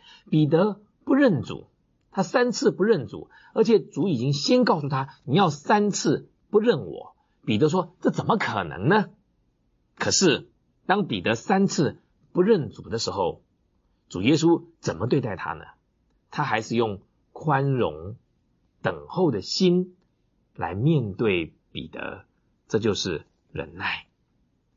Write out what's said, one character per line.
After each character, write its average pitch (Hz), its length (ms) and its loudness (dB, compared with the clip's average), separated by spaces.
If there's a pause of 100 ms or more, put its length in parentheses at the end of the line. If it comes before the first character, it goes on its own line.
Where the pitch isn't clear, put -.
(300)
彼 156 180 4
得 185 340 2 (220)
不 294 100 -2
认 233 300 2
主， 62 240 -12 (420)
他 190 140 -2
三 247 280 0
次 - 200 0
不 180 120 -2
认 196 220 2
主， 90 240 -14 (240)
而 220 100 4
且 208 160 4
主 - 280 -4
已 156 100 0
经 135 160 0
先 254 300 2
告 196 180 2
诉 139 80 -4
他 139 340 -6
，“你 139 120 0
要 175 160 4
三 202 400 0
次 - 400 -2 (180)
不 208 100 4
认 185 280 2
我。” - 280 -14 (300)
彼 104 140 2
得 151 100 4
说 180 320 -2
，“这 - 80 0
怎 - 160 -2
么 220 120 2
可 107 260 -4
能 82 240 -6
呢？” - 220 2 (840)
可 - 160 -4
是 127 380 2 (360)
当 190 220 0
彼 98 140 -4
得 107 140 0
三 190 320 0
次 - 340 -2 (300)
不 170 100 2
认 180 280 2
主 - 200 -16
的 110 100 -4
时 - 100 -6
候， 90 320 -4 (680)
主 90 120 -6
耶 139 140 4
稣 165 300 2 (140)
怎 85 180 -6
么 92 100 -4
对 139 140 0
待 104 140 -6
他 82 180 -8
呢？ 80 120 -16 (640)
他 - 140 -6
还 113 180 -2
是 113 140 -6
用 110 260 -2 (300)
宽 139 400 0
容 95 440 -4 (640)
等 80 260 -4
候 180 240 0
的 101 100 -2
心 180 540 0 (600)
来 85 180 -6
面 117 400 0
对 92 400 0 (180)
彼 - 160 -12
得， - 380 -14 (420)
这 110 120 0
就 104 140 0
是 87 320 -6 (260)
忍 78 240 -10
耐， - 320 -8 (680)